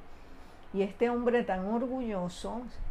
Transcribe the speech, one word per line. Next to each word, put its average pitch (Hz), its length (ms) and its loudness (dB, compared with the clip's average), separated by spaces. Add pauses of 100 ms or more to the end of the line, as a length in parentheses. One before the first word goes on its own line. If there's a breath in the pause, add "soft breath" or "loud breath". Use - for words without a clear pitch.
(720 loud breath)
Y 196 100 2
este 214 280 4
hombre 240 320 4
tan 185 240 0
orgulloso 226 960 0 (280)